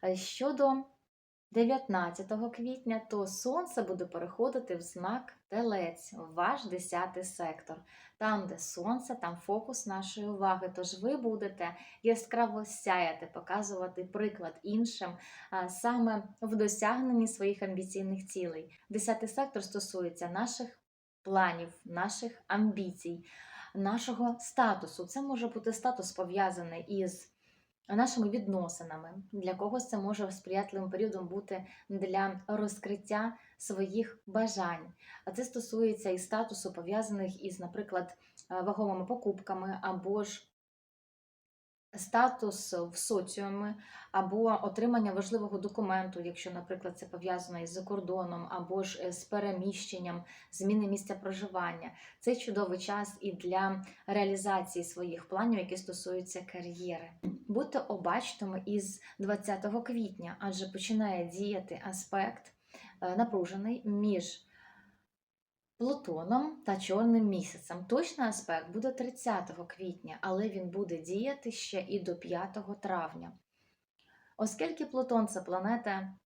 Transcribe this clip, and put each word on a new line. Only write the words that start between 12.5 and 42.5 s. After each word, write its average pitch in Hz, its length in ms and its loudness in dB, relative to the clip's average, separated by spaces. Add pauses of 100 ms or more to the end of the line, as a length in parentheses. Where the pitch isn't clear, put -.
сяяти, 175 680 2
показувати 185 680 -2
приклад 196 600 -2
іншим, 208 460 0 (420)
а, 185 180 0
саме 226 540 2 (180)
в 220 140 0
досягненні 226 720 4
своїх 202 360 0
амбіційних 190 640 -2
цілей. 165 520 -6 (100)
Десятий 220 400 0
сектор 269 340 0
стосується 180 680 -4
наших 233 500 -2 (420)
планів, 175 520 4 (120)
наших 208 640 -2
амбіцій, 190 760 2 (500)
нашого 233 640 2
статусу. 185 680 4
Це 269 160 -6
може 254 260 -2
бути 226 260 -2
статус, 233 380 0
пов'язаний 180 760 0
із 190 440 -2 (640)
нашими 233 340 4
відносинами. 175 800 -2 (220)
Для 185 220 -2
когось 208 360 0
це 220 80 0
може 202 340 0
сприятливим 190 580 -2
періодом 190 380 0
бути 190 380 -4 (240)
для 190 580 0
розкриття 208 880 -2 (200)
своїх 196 680 -2
бажань. 175 680 0 (320)
А 190 60 -4
це 233 120 -4
стосується 226 640 2
і 185 80 2
статусу, 208 560 -2
пов'язаних 196 720 -2
із, 185 160 -6
наприклад, 185 580 -4 (340)
е, 185 100 0
вагомими 190 440 2
покупками, 190 760 -2
або 190 420 0
ж - 240 -8 (1500)
статус 233 800 4